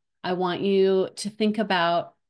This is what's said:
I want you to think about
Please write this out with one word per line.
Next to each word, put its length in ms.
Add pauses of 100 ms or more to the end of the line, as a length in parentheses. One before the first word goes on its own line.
(240)
I 100
want 280
you 540
to 160
think 260
about 560 (160)